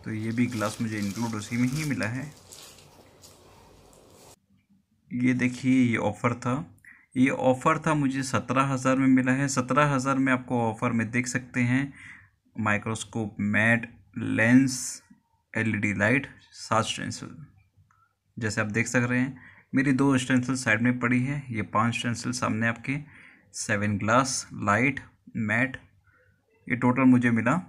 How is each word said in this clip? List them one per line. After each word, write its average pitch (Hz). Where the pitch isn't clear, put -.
तो 113
ये 110
भी 120
glass 107
मुझे 110
include 104
उसी 107
में 123
ही 151
मिला 113
है। 135
ये 127
देखिए, 127
ये 117
offer 113
था, 123
ये 131
offer 131
था, 160
मुझे 135
सत्रह 131
हज़ार 131
में 135
मिला 131
है। 139
सत्रह 135
हज़ार 135
में 135
आपको 127
offer 113
में 110
देख 120
सकते -
हैं, 131
microscope, 107
matte, 107
lens, 113
एलईडी 104
light, 110
सात 110
stencil। -
जैसे 110
आप 107
देख 113
सक 123
रहे 123
हैं, 139
मेरी 135
दो 139
stencil 127
साइड 113
में 123
पड़ी 123
है, 143
ये 110
पांच 113
stencil 120
सामने 110
आपके, 131
seven 104
glass, 117
light, 113
matte, 117
ये 117
total 123
मुझे 123
मिला 117